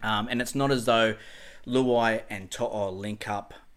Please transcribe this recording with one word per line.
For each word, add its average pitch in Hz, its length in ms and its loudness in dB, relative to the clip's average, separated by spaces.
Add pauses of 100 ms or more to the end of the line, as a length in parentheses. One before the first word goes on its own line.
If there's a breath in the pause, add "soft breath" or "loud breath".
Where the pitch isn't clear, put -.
Um, 107 280 -2
and 120 120 -2
it's 123 140 -6
not 139 160 2
as 123 140 0
though 113 300 4 (520 loud breath)
Luai 120 600 4
and 95 200 -10
To'o 104 420 -4
link 101 360 -8
up 104 260 -6 (240)